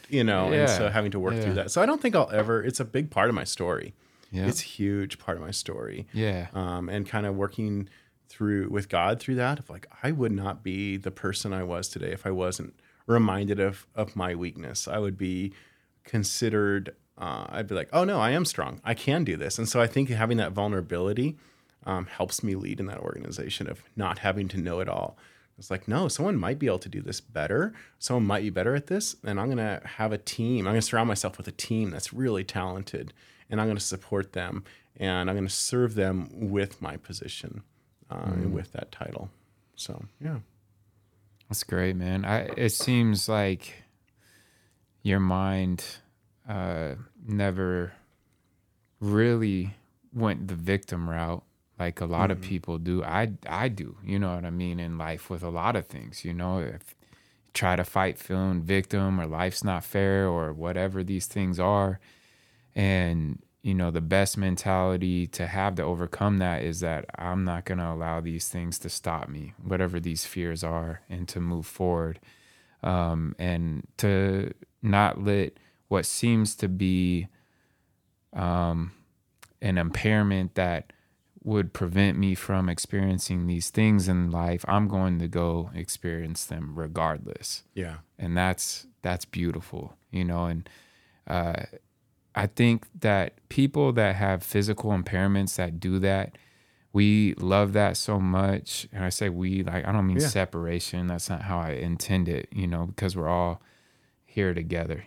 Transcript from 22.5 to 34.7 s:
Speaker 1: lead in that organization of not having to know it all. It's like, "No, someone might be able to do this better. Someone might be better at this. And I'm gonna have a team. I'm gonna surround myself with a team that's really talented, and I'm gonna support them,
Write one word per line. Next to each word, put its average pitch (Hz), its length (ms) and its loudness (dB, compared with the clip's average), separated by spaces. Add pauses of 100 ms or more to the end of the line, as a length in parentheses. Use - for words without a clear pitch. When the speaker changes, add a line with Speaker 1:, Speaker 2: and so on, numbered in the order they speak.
Speaker 1:
lead 95 260 -6
in 98 60 -4
that - 140 -8
organization - 680 -8
of - 140 -10 (140)
not 95 240 -2
having 98 280 0
to 92 80 -6
know 87 240 -2
it 95 80 -2
all. 50 280 -4 (420)
It's - 120 -16
like, 95 180 -4
"No, 127 200 0
someone 175 300 0
might 107 200 -2
be 147 80 0
able 92 140 2
to - 80 -14
do 98 140 -8
this - 180 -8
better. 127 520 -2 (260)
Someone 123 280 0
might 101 160 2
be 104 80 -2
better 95 240 0
at 143 120 -2
this. 208 380 -4
And 104 160 -2
I'm 120 80 -2
gonna 110 360 -2
have 110 280 -2
a 104 60 -2
team. 113 480 -2
I'm 101 60 2
gonna 110 100 4
surround 117 260 2
myself 101 300 -2
with - 100 -10
a - 40 -12
team 110 380 -2
that's - 220 -8
really 107 320 -2
talented, 92 680 -6 (380)
and 107 100 0
I'm 110 80 2
gonna 107 120 0
support 98 520 -4
them, 92 320 -6 (320)